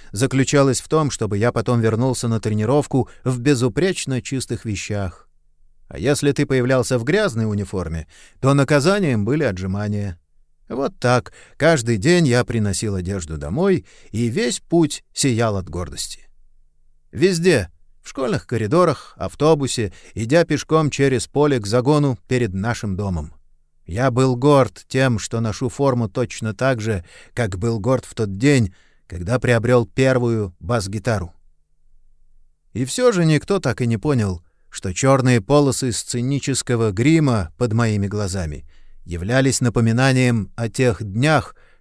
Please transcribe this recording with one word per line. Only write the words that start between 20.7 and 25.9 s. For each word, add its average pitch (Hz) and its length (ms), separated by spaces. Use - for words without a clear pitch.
через 135 380
поле 143 320
к 101 80
загону 131 580
перед 120 260
нашим 101 440
домом. 87 360
Я 120 260
был 127 240
горд 131 540
тем, 131 320
что 117 200
ношу 113 280
форму 123 400